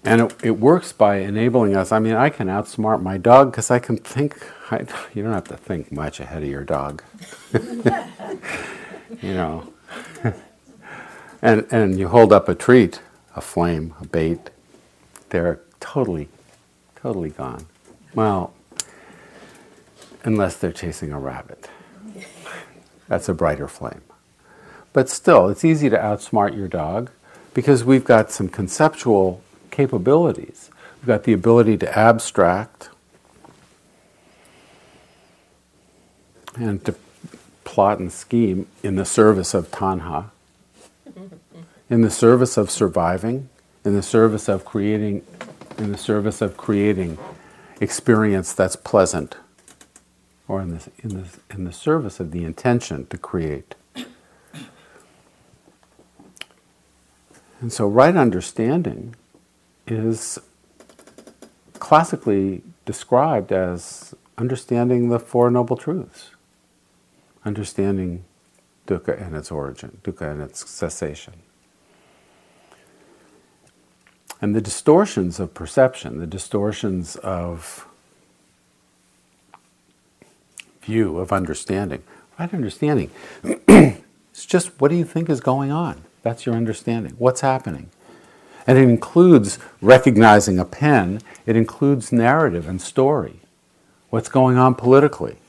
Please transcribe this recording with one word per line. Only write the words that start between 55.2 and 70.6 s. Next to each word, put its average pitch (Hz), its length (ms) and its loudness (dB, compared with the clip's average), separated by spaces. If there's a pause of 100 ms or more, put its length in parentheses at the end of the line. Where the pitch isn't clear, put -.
And 117 140 -10
so 107 140 -2
right 131 280 4
understanding 117 1000 -2 (720)
is 113 520 -4 (1400)
classically 101 840 0 (240)
described 123 680 0
as 90 600 -6 (240)
understanding 123 720 -2
the 117 100 0
Four 120 300 2
Noble 120 280 0
Truths, - 540 -10 (1120)
understanding 98 800 -6 (640)
dukkha - 380 -4
and 80 100 -12
its 80 160 -12
origin, 71 520 -12
dukkha 78 280 -10
and 73 100 -12
its - 280 -16